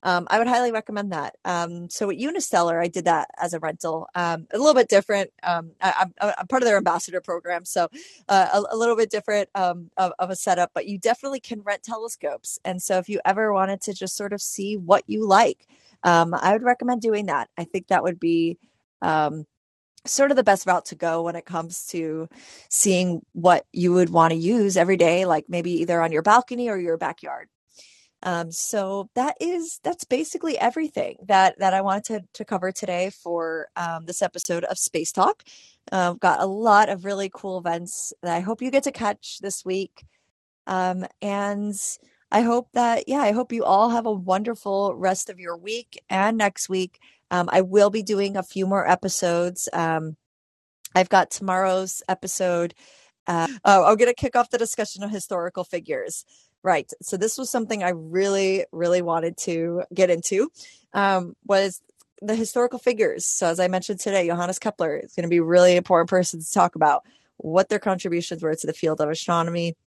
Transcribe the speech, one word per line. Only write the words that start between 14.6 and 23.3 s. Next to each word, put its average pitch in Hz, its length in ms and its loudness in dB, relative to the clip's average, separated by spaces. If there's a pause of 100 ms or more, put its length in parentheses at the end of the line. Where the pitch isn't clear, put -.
what 180 300 2
you 214 200 -2
like, 202 380 4 (380)
um, 170 320 4
I 185 180 2
would 220 100 0
recommend 247 380 0
doing 214 240 0
that. 143 320 -2
I 175 60 -6
think 175 240 -6
that 180 160 2
would 180 160 -2
be, 170 400 0 (420)
um, 156 440 0 (600)
sort 277 240 2
of 269 80 4
the 254 60 4
best 196 240 4
route 185 180 2
to - 100 -14
go 165 280 -2
when 170 120 -4
it 170 80 -12
comes 170 440 -10
to 160 420 -6 (400)
seeing 180 540 2 (100)